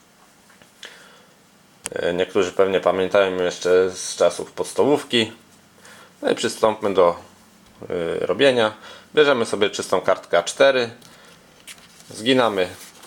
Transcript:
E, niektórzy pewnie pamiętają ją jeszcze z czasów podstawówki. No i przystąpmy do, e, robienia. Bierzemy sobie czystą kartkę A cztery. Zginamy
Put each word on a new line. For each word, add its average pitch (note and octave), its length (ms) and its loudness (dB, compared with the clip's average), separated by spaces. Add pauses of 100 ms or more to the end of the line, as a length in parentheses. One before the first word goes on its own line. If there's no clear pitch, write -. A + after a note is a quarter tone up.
(1900)
E, F2 220 -4
niektórzy F2+ 380 -2
pewnie F#2+ 280 0
pamiętają F#2 560 0
ją F#2 60 -2
jeszcze F#2 480 0
z - 260 -12
czasów F2 360 -2
podstawówki. A2+ 800 0 (920)
No D4 80 0
i - 40 2
przystąpmy G#2+ 600 -2
do, F2 220 4 (760)
e, E2+ 360 -4
robienia. A#2 460 2 (420)
Bierzemy C#3 320 2
sobie G2+ 240 0
czystą F#2+ 300 -2
kartkę - 380 0
A E2+ 40 4
cztery. B2+ 480 2 (1200)
Zginamy G#2+ 580 0 (380)